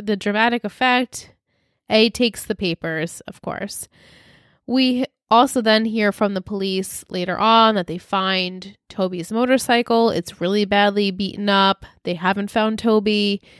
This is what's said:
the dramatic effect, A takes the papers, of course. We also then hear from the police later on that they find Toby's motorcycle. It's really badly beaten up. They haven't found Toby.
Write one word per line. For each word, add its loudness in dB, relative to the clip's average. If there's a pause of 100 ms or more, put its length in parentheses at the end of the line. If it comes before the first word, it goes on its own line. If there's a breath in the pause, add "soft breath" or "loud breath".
the -2
dramatic 0
effect, -2 (580)
A 4
takes -2
the -4
papers, -6
of -18
course. -10 (800 soft breath)
We 2 (260)
also 4
then 2
hear 0
from -2
the -4
police -6
later -4
on 4
that -2
they -8
find -4 (120)
Toby's -4
motorcycle. 2
It's -6
really 0
badly 2
beaten -4
up. 2 (180)
They -4
haven't -2
found 0
Toby. 2 (180 soft breath)